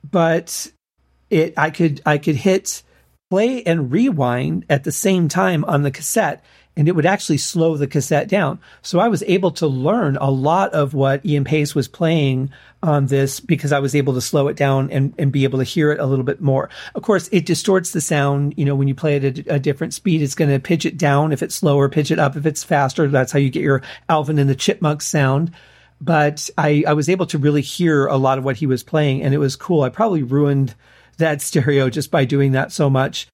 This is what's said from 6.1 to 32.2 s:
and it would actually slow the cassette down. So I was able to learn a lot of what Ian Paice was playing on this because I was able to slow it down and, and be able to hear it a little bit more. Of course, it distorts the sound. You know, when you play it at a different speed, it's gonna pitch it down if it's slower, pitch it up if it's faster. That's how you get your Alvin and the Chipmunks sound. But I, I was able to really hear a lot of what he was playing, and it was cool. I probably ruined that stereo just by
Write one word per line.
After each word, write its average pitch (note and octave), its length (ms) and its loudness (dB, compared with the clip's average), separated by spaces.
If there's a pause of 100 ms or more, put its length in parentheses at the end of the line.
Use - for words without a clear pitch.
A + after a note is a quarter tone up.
and D3 100 2
it F3+ 80 0
would D#3 120 2
actually F3+ 320 0
slow D#3+ 380 0
the C#3+ 120 -2
cassette C#3+ 400 -2
down. F#3 320 -2 (220)
So F3+ 180 0
I A3+ 80 4
was G3+ 160 -2
able F3+ 280 2
to - 140 -4
learn C#3+ 520 0
a C#3 120 0
lot D#3 420 0
of D3 220 -2
what C3+ 320 0
Ian D3 160 0
Paice D3 320 -2
was C#3 140 -2
playing C#3 600 0 (320)
on D3 240 2
this C#3 340 0
because D3+ 320 0
I C#3+ 80 2
was C#3 160 -2
able C#3 180 0
to B2+ 60 0
slow C#3+ 260 0
it D3+ 100 -2
down C#3 340 0
and, C#3 280 0
and C#3 140 0
be C#3 100 0
able C3 160 0
to C3 60 0
hear D3+ 260 0
it D3 80 -2
a C3 80 -2
little C3 180 0
bit - 160 -4
more. C3+ 280 0 (260)
Of - 80 -6
course, F#3+ 300 0
it E3+ 140 2
distorts F3+ 440 0
the D#3+ 100 -4
sound. C#3+ 560 0
You D3 100 0
know, C#3 100 0
when C#3 100 2
you C3+ 80 0
play D3 220 0
it C#3 80 -2
at C#3 320 -2
a - 20 0
different C#3+ 360 -4
speed, D#3+ 280 0
it's C#3 140 -4
gonna C#3 240 2
pitch E3 260 -2
it D#3+ 120 -4
down D3 340 2
if C3+ 100 -4
it's - 120 -6
slower, C#3+ 340 2
pitch D3+ 240 0
it E3 80 2
up C#3+ 160 0
if D3 100 -4
it's D3+ 160 -2
faster. C#3+ 460 0
That's C3 240 2
how C#3+ 80 2
you C3+ 100 2
get D3 120 -4
your C#3 200 2 (260)
Alvin D3+ 300 0
and C#3 100 2
the C3+ 60 2
Chipmunks D3+ 520 -2
sound. C#3+ 440 2 (480)
But D3+ 600 0
I, D3 280 2
I D3+ 60 2
was D3+ 160 0
able F3+ 180 0
to D#3 120 -4
really C#3+ 240 2
hear D3+ 440 0
a C#3 120 0
lot C3+ 180 2
of C3 80 -6
what C3+ 140 -2
he D3+ 80 -4
was B2+ 160 0
playing, D3 400 0
and C3+ 100 0
it D3 60 0
was C#3 180 -2
cool. D#3+ 260 0
I B2+ 60 0
probably F#3+ 340 0
ruined C3+ 520 2 (420)
that D#3 240 0
stereo C3+ 480 2
just C#3 220 -6
by C#3+ 160 2